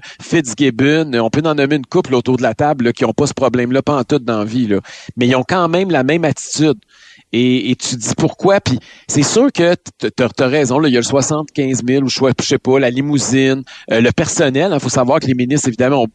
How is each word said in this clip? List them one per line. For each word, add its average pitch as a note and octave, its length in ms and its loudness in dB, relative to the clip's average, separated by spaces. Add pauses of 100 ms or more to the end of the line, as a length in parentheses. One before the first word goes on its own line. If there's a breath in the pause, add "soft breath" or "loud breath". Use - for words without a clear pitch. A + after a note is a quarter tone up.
(200 loud breath)
Fitzgibbon, C#3 920 0
euh, A#2 60 2
on A2+ 100 0
peut D3+ 160 0
en D#3+ 80 0
nommer C#3+ 220 2
une C3+ 100 -4
couple F3 300 0
autour B2+ 220 2
de A#2 40 -6
la A#2 140 0
table, D3 300 0
là, A#2 80 2
qui - 120 -2
ont A2+ 80 0
pas C#3+ 140 0
ce - 80 -8
problème-là B2 480 0
pantoute C#3 420 -2
dans A2+ 140 -2
la G#2 60 -4
vie, A#2 200 -2
là. G2+ 140 0 (360 loud breath)
Mais A#2+ 120 0
ils B2 80 4
ont B2+ 120 0
quand F3+ 220 0
même F3+ 220 0
la C#3 120 2
même D#3+ 220 0
attitude. C#3+ 540 0 (540 soft breath)
Et, B2 380 0
et B2+ 40 0
tu - 220 -6
dis A#2 180 -8
pourquoi, F#3+ 460 0
puis - 180 -2 (300 loud breath)
c'est - 120 2
sûr A#3 300 2
que F3 240 2
t-, - 220 -10
t-, A2 140 -4
t'as, B2 180 0
t'as C3+ 180 0
raison, C3 320 0
là, D#3+ 80 2
il B2+ 60 2
y A#2+ 40 2
a A#2+ 40 2
le - 20 -4
soixante-quinze C#3 800 -2
mille C3+ 220 0
ou - 20 -2
je, - 140 -6 (180)
je - 60 -6
sais - 120 0
pas, C3 220 0
la C3 100 2
limousine, C3+ 720 0 (280 loud breath)
euh, A2+ 80 2
le A#2 140 4
personnel, D#3 580 0
hein, D3 80 0
faut - 80 -4
savoir C3 320 2
que - 80 -4
les C3+ 60 2
ministres, B2+ 340 -2
évidemment, B2 360 0
ont A2+ 120 0